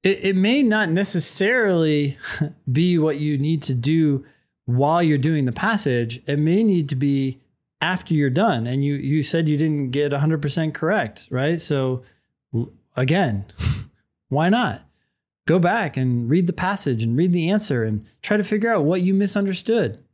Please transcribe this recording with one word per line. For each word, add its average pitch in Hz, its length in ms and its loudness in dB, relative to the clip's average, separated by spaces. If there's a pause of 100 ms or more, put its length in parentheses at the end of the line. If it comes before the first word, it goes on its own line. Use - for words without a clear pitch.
it, 196 200 0
it 196 120 2
may 226 280 4
not 214 260 2
necessarily 175 1300 0 (220)
<laughs> - 320 -4
be 175 260 2
what 151 220 0
you 147 180 -2
need 147 260 0
to 135 120 -4
do 143 500 0 (400)
while 143 380 2
you're 156 140 2
doing 147 280 0
the 123 60 0
passage. 123 760 -2
It 143 120 -2
may 170 240 2
need 175 260 0
to 143 60 -6
be 135 440 -2 (420)
after 180 320 -2
you're 143 160 2
done. 139 380 0
And 135 160 -2
you, 143 120 -2
you 143 280 -2
said 160 260 0
you 147 80 0
didn't 147 340 -2
get 143 220 -2
a 135 60 -2
hundred 156 220 0
percent 151 320 -4
correct, 160 560 -4
right? 147 300 -2
So 131 440 -2 (500)
l-, 117 180 -4 (240)
again, 127 500 0 (420)
<laughs> - 420 -20
why 156 200 2
not? 202 360 0 (600)
Go 170 140 4
back 180 380 0
and 120 320 0
read 170 180 4
the - 60 -2
passage 147 500 -2
and 117 140 0
read 180 160 2
the 170 160 0
answer 190 340 0
and 107 220 -4 (160)
try 208 160 0
to 208 80 0
figure 214 280 0
out 165 120 2
what 185 160 2
you 185 120 2
misunderstood. 196 840 -2 (140)